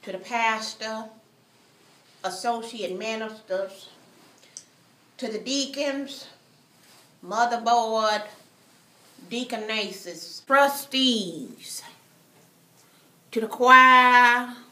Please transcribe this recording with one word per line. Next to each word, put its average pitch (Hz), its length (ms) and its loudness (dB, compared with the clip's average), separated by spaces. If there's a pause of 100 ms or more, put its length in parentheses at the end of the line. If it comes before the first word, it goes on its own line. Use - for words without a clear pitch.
to 196 100 -14
the 185 60 -10
pastor, 220 840 -6 (1200)
associate 226 720 -6
ministers, 214 880 -8 (1300)
to 254 100 -8
the 214 100 -8
deacons, 277 920 -6 (960)
motherboard, 220 1000 0 (1040)
deaconesses, 214 1200 -10
trustees, 254 1400 -2 (1500)
to 233 100 -4
the 226 60 -6
choir 247 1080 6 (180)